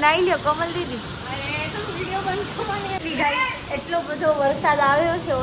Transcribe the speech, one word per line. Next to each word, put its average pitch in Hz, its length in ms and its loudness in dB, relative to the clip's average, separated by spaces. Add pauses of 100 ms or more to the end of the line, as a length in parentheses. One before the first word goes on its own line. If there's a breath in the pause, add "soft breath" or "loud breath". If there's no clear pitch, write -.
નાઈ 320 240 6
લ્યો 320 180 2
કોમલ 320 320 2
દીદી. 254 240 -4 (2250)
ગાઈસ, 494 320 0 (260)
એટલો 339 220 -2 (100)
બધો 302 300 2
વરસાદ 285 420 4 (120)
આવ્યો 330 340 2
છે 311 60 0 (100)